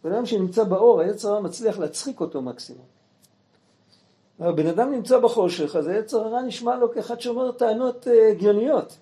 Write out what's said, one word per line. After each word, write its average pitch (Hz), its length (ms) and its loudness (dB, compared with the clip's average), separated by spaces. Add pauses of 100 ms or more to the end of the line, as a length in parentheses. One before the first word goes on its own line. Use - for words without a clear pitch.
בן 165 100 -4
אדם 233 120 -2
שנמצא 196 380 0
באור, 190 380 4
היצר 202 280 -2
הרע 208 100 0
מצליח 202 400 -4
להצחיק - 420 -8
אותו 147 200 -6
מקסימום. 127 440 -14 (1500)
אבל 170 120 0
בן 156 160 0
אדם 226 240 0
נמצא 254 280 2
בחושך, 180 560 0
אז 151 120 0
היצר 214 380 -2
הרע 233 160 -4
נשמע 240 340 -4
לו 233 160 0
כאחד 233 300 -8
שאומר 247 300 -4
טענות, 247 560 -2
אה, 226 220 6
הגיוניות. 208 720 0